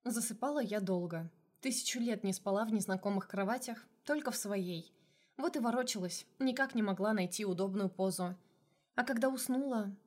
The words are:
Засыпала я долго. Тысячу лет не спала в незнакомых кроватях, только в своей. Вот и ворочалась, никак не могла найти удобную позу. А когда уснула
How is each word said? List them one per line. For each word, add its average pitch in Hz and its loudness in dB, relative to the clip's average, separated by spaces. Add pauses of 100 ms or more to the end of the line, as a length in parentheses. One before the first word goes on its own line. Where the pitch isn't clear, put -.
Засыпала 240 0
я 208 0
долго. 175 0 (300)
Тысячу - 0
лет 226 0
не 196 2
спала 196 2
в 220 0
незнакомых 196 0
кроватях, 220 -2 (180)
только 294 0
в - -4
своей. 180 -4 (440)
Вот 339 -2
и 294 0
ворочалась, 233 -2 (140)
никак 262 2
не 226 2
могла 202 2
найти 190 0
удобную 196 0
позу. 185 0 (640)
А 247 2
когда 262 2
уснула 254 0 (120)